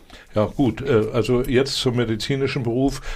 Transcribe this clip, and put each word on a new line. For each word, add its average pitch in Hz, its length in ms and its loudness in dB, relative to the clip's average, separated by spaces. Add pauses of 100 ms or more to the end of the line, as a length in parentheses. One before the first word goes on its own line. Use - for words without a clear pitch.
(340)
Ja 107 120 2
gut, 120 360 0
äh, 120 320 4
also 123 280 2
jetzt 131 360 0
zum 120 180 0
medizinischen 131 680 -2
Beruf 131 380 0 (140)